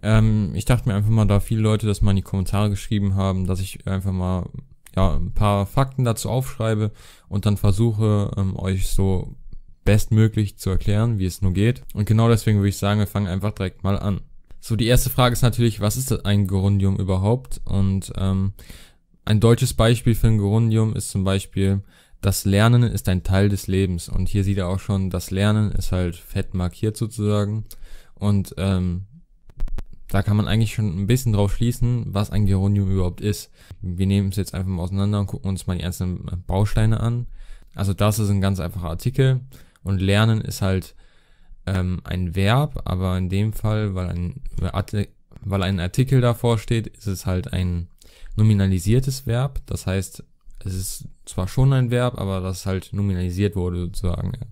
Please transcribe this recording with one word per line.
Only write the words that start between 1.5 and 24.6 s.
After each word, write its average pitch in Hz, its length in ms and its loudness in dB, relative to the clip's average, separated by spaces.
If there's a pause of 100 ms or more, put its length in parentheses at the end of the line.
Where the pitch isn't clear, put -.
Leute 107 240 2
das 101 160 0
mal 101 80 4
in 98 60 4
die 95 80 0
Kommentare 98 480 -2
geschrieben 101 420 -2
haben, 95 320 0
dass 90 140 -2
ich - 260 -8
einfach 95 260 -2
mal, 92 380 -2 (460)
ja, 85 220 4
ein 85 180 0
paar 101 320 4
Fakten 131 360 0
dazu 110 280 -2
aufschreibe 113 600 -2 (380)
und 98 160 -2
dann 104 120 2
versuche, 104 800 2
ähm, 95 200 -2
euch 95 300 0
so - 480 2 (480)
bestmöglich 107 760 4
zu - 140 -4
erklären, 107 480 2
wie 95 80 0
es - 160 -6
nur 92 100 2
geht. 107 300 0 (100)
Und 104 120 -2
genau 110 220 4
deswegen 110 300 4
würde 101 120 4
ich 98 80 -4
sagen, 104 220 0
wir 104 60 2
fangen 101 220 -2
einfach 95 240 -2
direkt - 320 -8
mal 95 160 0
an. 95 220 -4 (400)
So, - 140 -4
die 110 120 0
erste 120 240 4
Frage 123 220 2
ist 117 100 0
natürlich, 117 360 2
was 104 160 0
ist 131 140 -6
das - 160 -2
ein 101 220 2
Gerundium 98 480 2
überhaupt? 98 720 -2
Und, 98 520 0
ähm, 95 360 0 (720)
ein 107 120 4
deutsches 117 340 4
Beispiel 117 400 2
für - 140 2
ein 110 100 6
Gerundium 110 560 2
ist - 160 -6
zum 95 140 -2
Beispiel, 98 580 0 (400)
„Das - 240 0
Lernen 113 380 6
ist - 260 -2
ein 92 140 0
Teil 98 260 4
des 98 160 -4
Lebens.“ 92 420 0
Und 90 220 -2
hier 101 140 2
sieht 98 140 0
ihr 92 100 -2